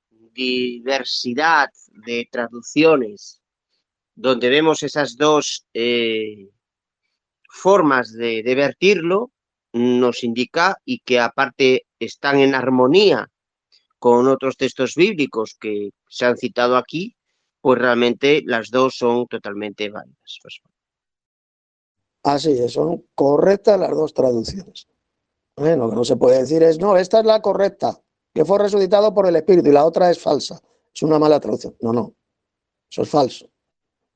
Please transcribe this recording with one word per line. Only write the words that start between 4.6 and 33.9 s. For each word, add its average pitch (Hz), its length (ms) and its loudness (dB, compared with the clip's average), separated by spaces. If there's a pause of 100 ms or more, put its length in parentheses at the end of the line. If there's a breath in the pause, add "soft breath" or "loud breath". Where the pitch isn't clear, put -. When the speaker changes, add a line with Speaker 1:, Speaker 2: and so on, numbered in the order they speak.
Speaker 1:
esas 139 340 -4
dos, 151 600 -2
eh, 113 760 -4 (1000)
formas 143 640 2
de, 113 280 -4
de 123 140 -2
vertirlo, 180 760 0 (420)
nos 123 500 0
indica 127 640 -2
y 123 140 -8
que 123 200 0
aparte 131 680 0 (140)
están 139 400 -2
en 139 160 2
armonía 131 760 2 (680)
con 123 300 2
otros 135 300 -2
textos 127 360 -4
bíblicos 147 680 -2
que 104 300 -8 (180)
se - 180 -6
han 120 120 0
citado 123 400 -2
aquí, 170 380 -8 (460)
pues 127 180 2
realmente 120 680 0
las 113 240 -6
dos 127 260 0
son 120 300 -2
totalmente 104 640 -10
válidas. - 540 -18
Pues - 180 -20 (1600)
Speaker 2:
Así 143 300 -2
es, 123 220 -2
son 151 320 -4 (100)
correctas 170 640 2
las 165 100 -2
dos 151 240 -4
traducciones. 127 720 -4 (680)
Bueno, 147 300 0
lo 113 40 -2
que 107 60 -6
no 117 100 -2
se - 100 0
puede 127 220 4
decir 147 240 0
es, 165 160 4
"No, 190 180 0
esta 185 260 2
es 220 40 -4
la 214 160 2
correcta, 196 580 -2 (360)
que 151 100 0
fue 196 140 2
resucitado 202 560 2
por 196 100 2
el 170 100 2
Espíritu, 160 340 4
y - 40 6
la 143 120 6
otra 175 260 2
es 165 80 -2
falsa, - 420 -4 (320)
es - 80 -12
una 156 160 2
mala 151 220 4
traducción". - 420 -8
No, 113 100 -2
no, 117 220 -4 (800)
eso - 100 -10
es - 80 -4
falso. - 400 -2 (680)